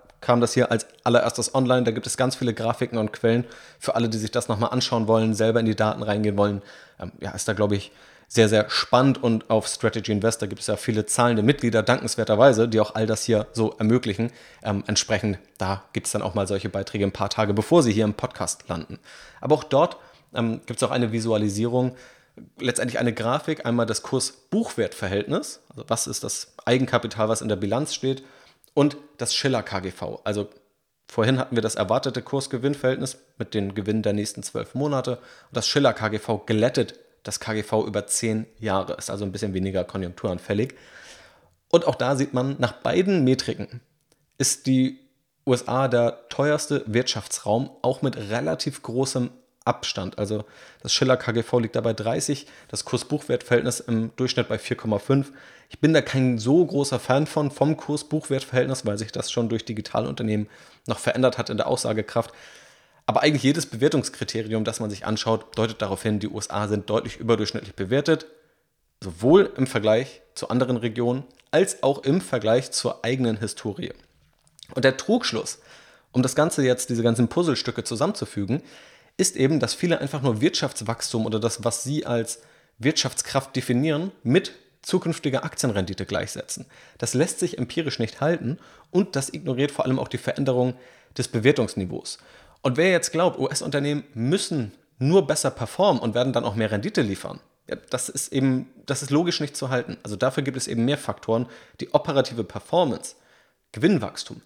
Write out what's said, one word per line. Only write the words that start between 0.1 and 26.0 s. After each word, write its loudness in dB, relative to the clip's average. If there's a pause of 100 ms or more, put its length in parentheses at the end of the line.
kam 4
das 2
hier 4
als 0 (160)
allererstes 2
online. 4
Da 2
gibt -6
es -4
ganz 0
viele 0
Grafiken -2
und -2
Quellen 2 (320)
für -2
alle, 2
die -2
sich -4
das -2
nochmal 0
anschauen 0
wollen, 4
selber 4
in 2
die 2
Daten 0
reingehen 0
wollen. 2 (380)
Ähm, -10
ja, -8
ist -6
da, 2
glaube 2
ich, -4 (380)
sehr, 6
sehr 4
spannend. 4
Und 0
auf 2
Strategy -2
Invest, 2
da -4
gibt -8
es -6
ja 0
viele -2
zahlende 2
Mitglieder, 4
dankenswerterweise, 4
die 2
auch 2
all 0
das 0
hier 2
so 0
ermöglichen. 2 (320)
Ähm, -2
entsprechend, 0 (200)
da -2 (100)
gibt -4
es -4
dann -2
auch -4
mal 0
solche -2
Beiträge -2
ein 2
paar -2
Tage, 0
bevor 4
sie 4
hier 2
im 0
Podcast -8
landen. -8 (400)
Aber 2
auch -2
dort, 2 (380)
ähm, -2
gibt -8
es 2
auch -6
eine 2
Visualisierung, 0 (640)
letztendlich -2
eine 2
Grafik, -2
einmal 0
das -4
Kurs-Buchwert-Verhältnis, -4
also -16
was -2